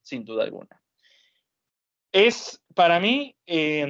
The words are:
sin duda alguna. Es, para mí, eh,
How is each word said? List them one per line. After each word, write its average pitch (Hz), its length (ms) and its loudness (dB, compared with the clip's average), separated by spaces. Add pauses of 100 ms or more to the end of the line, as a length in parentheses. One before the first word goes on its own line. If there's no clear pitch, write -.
sin 120 220 -14
duda 110 200 -4
alguna. - 380 -14 (1300)
Es, 220 500 2 (120)
para 175 260 4
mí, 254 340 -2 (120)
eh, 151 440 -2